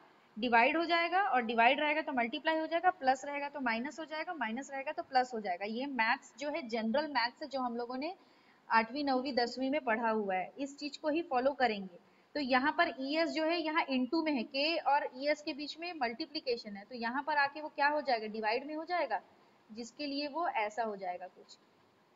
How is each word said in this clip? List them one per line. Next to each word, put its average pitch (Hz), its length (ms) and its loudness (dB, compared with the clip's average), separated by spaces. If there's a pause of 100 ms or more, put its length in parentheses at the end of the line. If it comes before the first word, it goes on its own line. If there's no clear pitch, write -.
(380)
Divide 240 400 6
हो 339 80 2
जाएगा, 339 380 2
और 254 180 2
divide 233 380 6
रहेगा 302 220 2
तो 302 100 -4
मल्टीप्लाई 285 480 0
हो 320 80 0
जाएगा, 339 240 2
plus 269 340 0
रहेगा 285 240 -4
तो 285 100 -10
minus 247 400 -4
हो 320 60 -8
जाएगा, 311 280 -6
minus 262 380 -4
रहेगा 269 200 -6
तो 320 120 -6
plus 254 300 2
हो 220 60 -2
जाएगा। 190 260 -4
ये 226 220 -4
maths 254 520 0
जो 285 100 -4
है, 311 180 -4
general 226 400 0
maths 240 340 -2
है, 302 60 -8
जो 262 120 -6
हम 240 180 -2
लोगों 240 200 -6
ने 311 160 -6 (560)
आठवीं, 226 340 2
नौवीं, 269 320 2
दसवीं 247 360 0
में 294 120 0
पढ़ा 233 260 2
हुआ 208 260 0
है, 180 240 -2
इस 277 180 -6
चीज 294 200 -8
को 311 120 -2
ही 311 120 2
फॉलो 262 320 2
करेंगे। 214 460 -2 (360)
तो - 40 0
यहाँ 262 320 4
पर 330 280 2
ई 277 180 -2
एस 330 120 2
जो 294 140 0
है 339 160 2
यहाँ 311 260 0
into 269 400 2
में 311 80 2
है, 233 100 0
के 302 340 0
और 294 380 2
ई 269 120 -4
एस 302 140 0
के 311 120 -6
बीच 285 260 -10
में 339 140 -8
multiplication 240 840 -4
है, 196 80 -14
तो 254 100 -16
यहाँ 240 280 -4
पर 302 140 0
आके 285 240 0
वो 302 80 -8
क्या 285 180 2
हो 294 140 2
जाएगा? 226 260 0
Divide 220 400 -2
में 302 80 -8
हो 320 100 -6
जाएगा, 294 360 0 (480)
जिसके 220 360 -10
लिए 277 220 -4
वो 320 200 -2
ऐसा 214 360 -2
हो 214 120 -2
जाएगा 180 320 -8
कुछ, - 300 -20 (580)